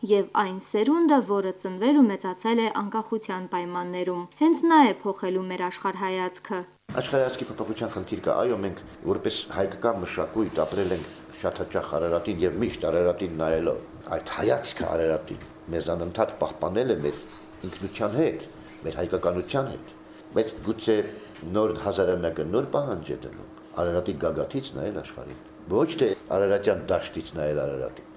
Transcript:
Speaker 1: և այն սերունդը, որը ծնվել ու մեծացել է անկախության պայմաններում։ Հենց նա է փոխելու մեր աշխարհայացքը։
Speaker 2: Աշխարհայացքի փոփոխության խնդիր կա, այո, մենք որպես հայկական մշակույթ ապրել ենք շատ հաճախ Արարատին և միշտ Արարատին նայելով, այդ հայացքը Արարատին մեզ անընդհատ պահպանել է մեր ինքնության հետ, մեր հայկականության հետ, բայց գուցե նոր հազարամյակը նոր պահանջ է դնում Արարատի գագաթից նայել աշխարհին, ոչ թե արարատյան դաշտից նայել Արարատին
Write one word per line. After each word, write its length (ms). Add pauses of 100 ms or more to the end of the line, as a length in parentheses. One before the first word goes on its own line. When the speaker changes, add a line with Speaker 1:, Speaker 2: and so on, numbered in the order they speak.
(120)
Speaker 1:
և 180 (140)
այն 240
սերունդը, 640
որը 320
ծնվել 320
ու 160
մեծացել 480
է 100 (140)
անկախության 600 (120)
պայմաններում։ 680 (200)
Հենց 140 (180)
նա 40 (120)
է 80
փոխելու 560
մեր 160
աշխարհայացքը։ 880 (360)
Speaker 2:
Աշխարհայացքի 540
փոփոխության 420
խնդիր 320
կա, 100 (120)
այո, 160
մենք 200 (280)
որպես 280 (180)
հայկական 480
մշակույթ 600
ապրել 320
ենք 120 (280)
շատ 240
հաճախ 280 (100)
Արարատին 480
և 160
միշտ 260
Արարատին 540
նայելով, 380 (360)
այդ 200
հայացքը 500
Արարատին 560 (320)
մեզ 220
անընդհատ 440
պահպանել 540
է 100
մեր 140 (500)
ինքնության 480
հետ, 300 (400)
մեր 160
հայկականության 720
հետ, 200 (420)
բայց 180 (120)
գուցե 320 (580)
նոր 180 (120)
հազարամյակը 680
նոր 220
պահանջ 360
է 140
դնում 240 (320)
Արարատի 420
գագաթից 540
նայել 240
աշխարհին, 400 (320)
ոչ 160 (100)
թե 100 (280)
արարատյան 560
դաշտից 420
նայել 300
Արարատին 520